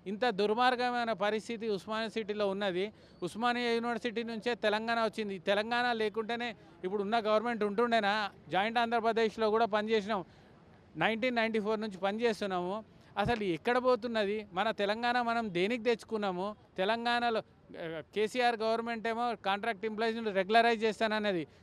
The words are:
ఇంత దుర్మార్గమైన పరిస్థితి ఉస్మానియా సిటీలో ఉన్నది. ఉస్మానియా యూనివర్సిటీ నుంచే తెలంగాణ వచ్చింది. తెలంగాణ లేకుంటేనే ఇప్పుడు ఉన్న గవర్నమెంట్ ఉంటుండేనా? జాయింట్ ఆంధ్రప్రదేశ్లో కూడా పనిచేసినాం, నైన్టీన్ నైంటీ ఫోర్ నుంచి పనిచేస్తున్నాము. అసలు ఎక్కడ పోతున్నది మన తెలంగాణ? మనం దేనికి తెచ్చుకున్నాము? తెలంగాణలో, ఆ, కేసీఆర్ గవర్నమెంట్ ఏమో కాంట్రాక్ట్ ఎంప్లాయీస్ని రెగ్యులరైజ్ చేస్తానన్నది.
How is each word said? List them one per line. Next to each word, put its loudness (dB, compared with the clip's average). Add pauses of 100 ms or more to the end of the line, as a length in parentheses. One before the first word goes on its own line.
ఇంత 0
దుర్మార్గమైన 2
పరిస్థితి -2
ఉస్మానియా -4
సిటీలో -2
ఉన్నది. -2 (300)
ఉస్మానియా 0
యూనివర్సిటీ -2
నుంచే -2
తెలంగాణ 0
వచ్చింది. -4
తెలంగాణ 2
లేకుంటేనే -2 (280)
ఇప్పుడు -2
ఉన్న 2
గవర్నమెంట్ 2
ఉంటుండేనా? 2 (180)
జాయింట్ 0
ఆంధ్రప్రదేశ్లో 2
కూడా 4
పనిచేసినాం, 0 (680)
నైన్టీన్ 2
నైంటీ 2
ఫోర్ 0
నుంచి -8
పనిచేస్తున్నాము. -2 (340)
అసలు 0
ఎక్కడ 0
పోతున్నది 0
మన 0
తెలంగాణ? 0
మనం -2
దేనికి 0
తెచ్చుకున్నాము? -2 (220)
తెలంగాణలో, 0
ఆ, -10 (140)
కేసీఆర్ 2
గవర్నమెంట్ -2
ఏమో -2 (100)
కాంట్రాక్ట్ -2
ఎంప్లాయీస్ని -2
రెగ్యులరైజ్ 4
చేస్తానన్నది. 0 (160)